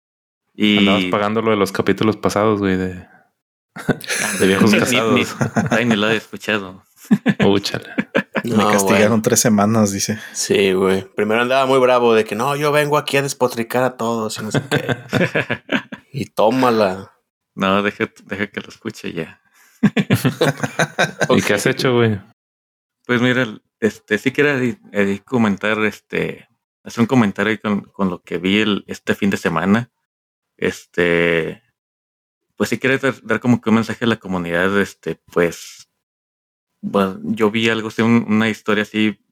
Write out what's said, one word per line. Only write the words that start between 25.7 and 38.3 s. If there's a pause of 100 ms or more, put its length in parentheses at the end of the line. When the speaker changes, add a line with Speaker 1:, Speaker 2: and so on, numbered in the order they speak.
Speaker 1:
este, (360)
hacer
un
comentario
ahí
con,
con
lo
que
vi
el,
este
fin
de
semana. (640)
Este, (920)
pues
sí
quería
dar,
dar
como
que
un
mensaje
a
la
comunidad,
este, (180)
pues, (920)
bueno,
yo
vi
algo
así,
un-,
una